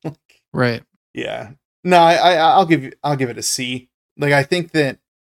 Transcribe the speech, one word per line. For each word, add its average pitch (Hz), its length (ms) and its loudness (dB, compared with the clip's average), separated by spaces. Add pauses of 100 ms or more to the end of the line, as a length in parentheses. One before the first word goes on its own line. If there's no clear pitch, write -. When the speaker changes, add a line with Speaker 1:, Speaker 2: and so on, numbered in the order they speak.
Speaker 1:
Like, - 380 -16 (120)
Speaker 2:
Right. 120 300 -2 (300)
Speaker 1:
yeah. 117 380 -10 (320)
No, 180 140 4
I, 165 160 6
I, 175 220 4
I'll 160 300 4
give 156 180 0
you, 135 80 -14 (120)
I'll 147 140 -2
give 131 120 -4
it 113 80 -12
a 110 60 -10
C. 127 460 -8 (280)
Like, 143 160 0
I 143 100 2
think 175 280 -4
that, 143 280 -2 (340)